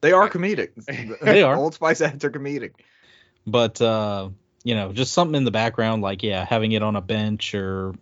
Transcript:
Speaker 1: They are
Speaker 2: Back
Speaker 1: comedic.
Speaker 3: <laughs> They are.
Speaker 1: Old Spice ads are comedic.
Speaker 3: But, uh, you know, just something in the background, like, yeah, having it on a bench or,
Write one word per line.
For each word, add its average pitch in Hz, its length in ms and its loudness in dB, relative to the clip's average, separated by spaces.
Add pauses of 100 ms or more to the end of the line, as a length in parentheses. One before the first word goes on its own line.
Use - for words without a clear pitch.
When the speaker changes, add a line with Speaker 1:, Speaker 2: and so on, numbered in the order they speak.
Speaker 1:
They 156 100 4
are 190 140 8
Speaker 2:
Back - 80 -2
Speaker 1:
comedic. 123 840 -6
Speaker 3:
<laughs> - 40 -20
They 202 180 6
are. 139 140 4
Speaker 1:
Old 151 180 -2
Spice 160 260 0
ads 147 260 -2
are 143 40 -2
comedic. 139 440 -8 (760)
Speaker 3:
But, 113 340 0
uh, 104 480 0 (340)
you 120 120 -2
know, 95 180 -4
just 127 200 -2
something 170 200 2
in 143 100 2
the 123 60 0
background, 110 540 0
like, 98 180 -4
yeah, 95 240 -2
having 110 280 0
it 107 100 0
on 107 120 0
a 98 60 -4
bench 107 540 -4
or, 95 460 -6